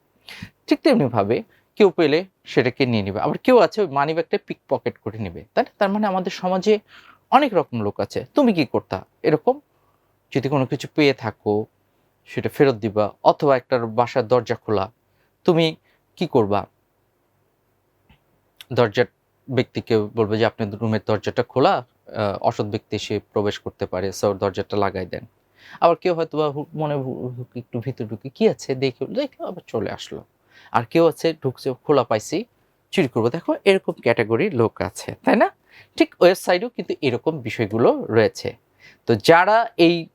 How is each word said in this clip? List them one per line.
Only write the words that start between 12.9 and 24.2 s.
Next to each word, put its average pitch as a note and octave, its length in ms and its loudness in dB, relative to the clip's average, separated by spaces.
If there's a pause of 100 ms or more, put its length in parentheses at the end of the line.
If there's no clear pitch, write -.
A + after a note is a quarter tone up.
অথবা C#3+ 340 4
একটা B2 220 -2
বাসার A#2 480 -2
দরজা A#2+ 280 0
খোলা, G2+ 360 -4 (520)
তুমি E3 320 2 (400)
কি F3 120 -4
করবা? G2+ 380 0 (2000)
দরজার A#2 320 2 (440)
ব্যক্তিকে A#2 500 -2
বলবে G#2+ 380 -2
যে, A2+ 80 2
"আপনার G#2 320 -4
রুমের A2 280 -2
দরজাটা G#2+ 380 -4
খোলা, D#3 340 0
আহ, G#2+ 640 -6
অসৎ A2+ 220 -2
ব্যক্তি G#2+ 320 -8
এসে G#2 240 -6 (140)
প্রবেশ G#2 260 -2
করতে - 260 -10
পারে, F#2+ 240 -6
so G2+ 240 -2